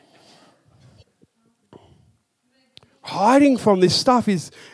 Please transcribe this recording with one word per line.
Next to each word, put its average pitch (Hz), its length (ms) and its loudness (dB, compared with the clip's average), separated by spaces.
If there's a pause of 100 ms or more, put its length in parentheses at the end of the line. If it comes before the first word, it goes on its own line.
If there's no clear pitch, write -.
(3000)
Hiding 254 540 2
from 202 240 0
this 180 140 2
stuff 247 320 0
is, 185 240 -4 (240)